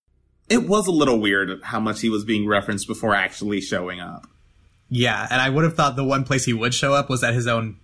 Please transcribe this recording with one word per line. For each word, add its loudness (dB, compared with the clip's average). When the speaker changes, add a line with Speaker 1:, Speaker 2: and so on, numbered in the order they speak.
Speaker 1:
It 2
was 2
a 0
little 4
weird 0
how -6
much -2
he 0
was 0
being 0
referenced -2
before 0
actually -2
showing -6
up. -14
Speaker 2:
Yeah, 0
and 2
I 0
would 2
have 0
thought 2
the -2
one 2
place 0
he 2
would 0
show 2
up 2
was -2
at 2
his 0
own -2